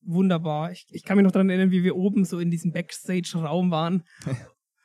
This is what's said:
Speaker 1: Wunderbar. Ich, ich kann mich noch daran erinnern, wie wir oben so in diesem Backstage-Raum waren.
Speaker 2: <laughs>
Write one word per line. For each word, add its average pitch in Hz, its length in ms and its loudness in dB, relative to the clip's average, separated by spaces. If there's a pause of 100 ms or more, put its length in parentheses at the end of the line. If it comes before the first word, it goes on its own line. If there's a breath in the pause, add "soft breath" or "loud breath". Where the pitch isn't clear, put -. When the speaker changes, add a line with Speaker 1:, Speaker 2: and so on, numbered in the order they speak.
Speaker 1:
Wunderbar. 170 680 0
Ich, - 180 -20
ich - 140 -16
kann 190 120 0
mich 196 80 8
noch 190 80 4
daran 190 180 4
erinnern, 185 220 2
wie 185 100 2
wir 180 140 0
oben 196 280 2
so 175 140 -6
in 175 120 -2
diesem 170 220 -2
Backstage-Raum 175 1000 -4
waren. 170 320 0 (200 loud breath)
Speaker 2:
<laughs> - 300 -8 (300)